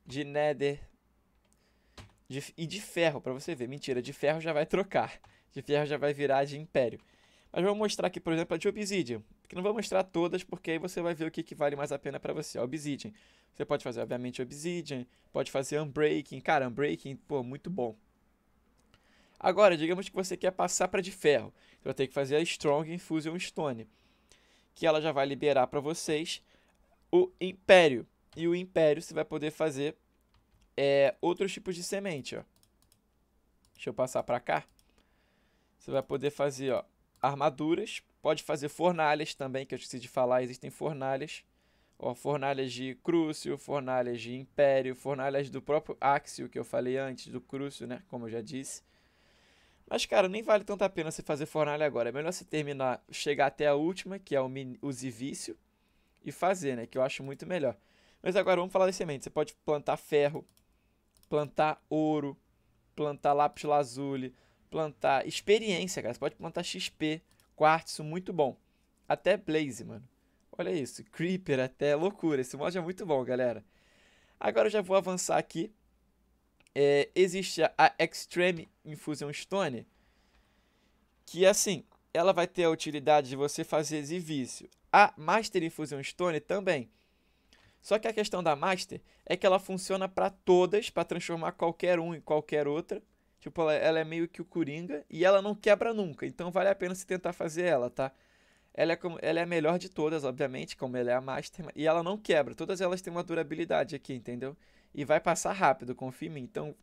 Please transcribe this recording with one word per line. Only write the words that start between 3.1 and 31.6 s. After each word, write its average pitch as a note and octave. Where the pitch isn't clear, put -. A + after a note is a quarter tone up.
pra C3
você D3
ver. B2
Mentira, C3
de B2
ferro D#3
já D#3+
vai D3+
trocar. F3
De C#3
ferro C#3+
já D3
vai C#3+
virar C#3
de C#3+
império. C#3+
Mas E3+
vamos G3+
mostrar G#3
aqui, F3+
por E3+
exemplo, E3
a E3+
de F3+
obsidian. F#3
Que -
não F3+
vou G#3
mostrar G3+
todas, F3
porque -
aí D#3+
você F3+
vai E3+
ver D#3+
o D#3+
que, D#3+
que D#3+
vale C#3+
mais C#3+
a C#3
pena C#3
pra D3
você. D#3
Obsidian. C3
Você D3
pode C#3+
fazer, A#2
obviamente, B2
Obsidian. D3
Pode C#3
fazer C#3
Unbreaking. D3+
Cara, C#3
Unbreaking, C#3
pô, C#3
muito C3+
bom. A#2+
Agora, G3
digamos F3
que -
você F#3
quer -
passar F3+
pra -
de F#3
ferro. A#2+
Você -
vai C3+
ter C#3
que -
fazer C#3
a D3+
Strong D#3+
Infusion D#3+
Stone. C#3
Que -
ela D#3
já D#3
vai C#3
liberar C#3
pra C#3+
vocês D#3
o F3+
Império. F3+
E D#3+
o E3+
Império E3
você E3
vai D#3
poder D#3
fazer, D3+
é, C#3
outros F3+
tipos F#3+